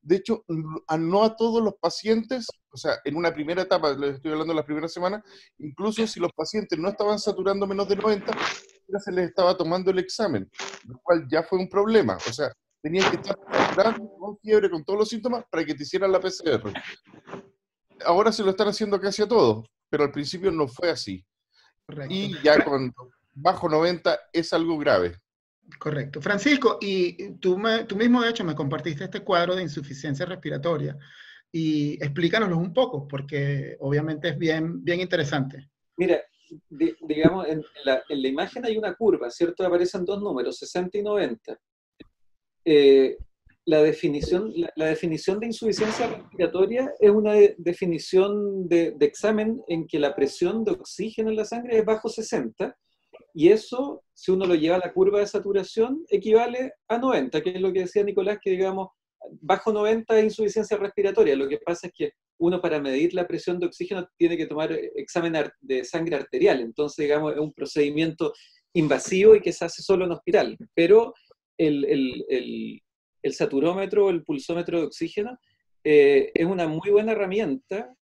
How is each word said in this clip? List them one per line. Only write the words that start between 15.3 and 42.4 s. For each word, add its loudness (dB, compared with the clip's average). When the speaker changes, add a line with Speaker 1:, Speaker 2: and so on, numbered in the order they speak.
Speaker 1:
para -2
que -4
te -8
hicieran 0
la 4
P -2
C -4
R. -2
Ahora 4
se -4
lo 2
están 0
haciendo -2
casi -4
a 0
todos, 4
pero 0
al 0
principio -4
no -2
fue -4
así. -8
Speaker 2:
Correcto. -10
Speaker 1:
Y -4
ya 8
con -2
bajo 0
noventa 2
es -2
algo 0
grave. 2
Speaker 2:
Correcto. -6
Francisco, 2
y -4
tú 0
me, 0
tú -6
mismo, 4
de 0
hecho, -4
me -2
compartiste -6
este -10
cuadro 2
de -4
insuficiencia -8
respiratoria. -4
Y 0
explícanoslo 0
un -2
poco, 0
porque -4
obviamente -2
es -4
bien, -2
bien 0
interesante. -4
Speaker 3:
Mira, 2
di-, -2
digamos, 0
en, -2
en -14
la, 2
en -4
la -2
imagen -4
hay -2
una -4
curva, 0
¿cierto? -2
Aparecen 0
dos -4
números, -6
sesenta -6
y -4
noventa. -4